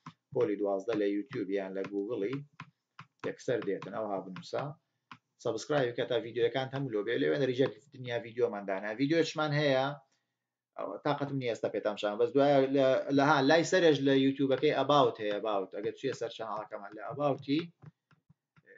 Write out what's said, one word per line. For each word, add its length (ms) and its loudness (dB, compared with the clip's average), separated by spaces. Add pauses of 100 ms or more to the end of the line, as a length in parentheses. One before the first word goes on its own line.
(340)
پۆلی 260 0
دوازدە 420 -2
لە 140 2
یوتیوب 340 -6
یان 280 -4
لە 140 -4
گوگڵی. 440 -4 (920)
یەکسەر 400 -4
دێتن، 300 -6
ئەوها 280 -4
بنووسە. 380 -8 (800)
سەبسکرایب 460 -2
بکە 200 -4
تا 140 0
ڤیدیۆیەکان 500 -2
هەموو 200 -4
لۆ 120 0
بێ. 160 -2
لەوێ 200 2
لە 100 2
ریژەک 220 0 (200)
دنیا 300 -6
ڤیدیۆمان 460 -4
دانا. 200 -4 (100)
ڤیدیۆچمان 600 0
هەیە. 260 4 (920)
ئەوە 180 -8 (100)
تاقەتم 340 0
نییە 120 -2
ئێستا 220 -2
پێتان 280 -2
شان. 180 -2
بەس 160 4
دوایە 220 6 (180)
لە، 120 4 (300)
لە، 120 6
ها، 80 6 (120)
لای 220 6
سەرێش 260 6 (100)
لە 60 6 (120)
یوتیوبەکەی 480 2 (100)
About 380 6
هەیە، 200 0
About. 340 0
ئەگەر 240 -4
چوویە 200 -4
سەر 180 -6
چەناڵەکەمان 600 -10
لە 140 -12
About-ی، 500 -2 (1160)